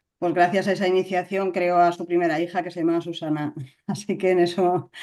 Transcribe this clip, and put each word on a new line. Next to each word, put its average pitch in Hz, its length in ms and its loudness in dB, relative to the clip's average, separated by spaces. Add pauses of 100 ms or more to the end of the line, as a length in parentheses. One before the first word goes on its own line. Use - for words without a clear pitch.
(180)
pues 175 140 -2
gracias 180 360 2
a 190 40 2
esa 185 140 0
iniciación 185 640 0
creó 175 280 0
a 175 120 6
su 175 160 -6
primera 175 340 0
hija, 175 220 -4
que 175 80 -8
se 175 100 -10
llama 165 200 2
Susana. 151 560 -4
<laughs> - 320 -14
Así 190 280 -4
que 185 140 0
en 185 80 4
eso, 175 540 0 (100)